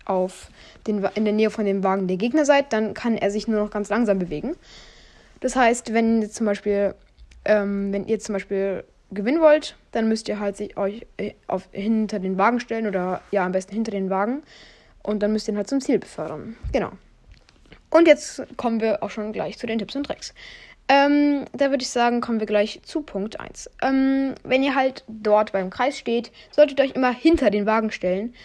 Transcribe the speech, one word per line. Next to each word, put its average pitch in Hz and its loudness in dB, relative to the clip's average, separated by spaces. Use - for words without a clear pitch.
auf 185 -4
den 214 -2
Wa-, 196 -2
in 220 0
der 208 2
Nähe 214 2
von 208 -4
dem 196 0
Wagen 190 0
der 185 -2
Gegner 247 0
seid, 277 4
dann 214 -2
kann 233 -2
er - -2
sich 208 -4
nur 214 0
noch 208 -2
ganz 208 -6
langsam 208 2
bewegen. 180 -6
Das 254 -4
heißt, 240 2
wenn 226 2
ihr 208 -6
zum 226 -4
Beispiel, 202 0
ähm, 202 0
wenn 196 -4
ihr 220 -2
zum - -8
Beispiel 196 -4
gewinnen 214 -2
wollt, 302 4
dann 220 0
müsst 220 -2
ihr 208 -6
halt 202 -4
sich 208 -10
euch, 202 -6
äh, 208 -8
auf, - -6
hinter 214 -2
den 190 -2
Wagen 233 4
stellen 226 -4
oder 185 -2
ja, 196 2
am 185 0
besten 190 -4
hinter 220 -4
den 190 -4
Wagen. 214 -2
Und 214 -2
dann 208 2
müsst 214 -2
ihr 208 -2
ihn - -4
halt 208 -4
zum 269 0
Ziel 254 2
befördern. - -10
Genau. 196 -2
Und 330 8
jetzt 294 2
kommen 226 -2
wir 220 0
auch 208 -6
schon 214 -8
gleich 196 -6
zu - -8
den 226 -4
Tipps 208 -6
und 285 -4
Tricks. - -10
Ähm, 285 4
da 277 0
würde 269 0
ich - -8
sagen, 240 2
kommen 233 -2
wir 214 -2
gleich 208 0
zu - -6
Punkt 214 -8
eins. - -16
Ähm, 269 2
wenn 262 2
ihr 269 0
halt 262 -2
dort 214 2
beim 190 -4
Kreis 262 -2
steht, 240 -4
solltet 285 4
ihr 277 4
euch 269 -4
immer 254 0
hinter 277 4
den 202 0
Wagen 220 2
stellen, 196 -4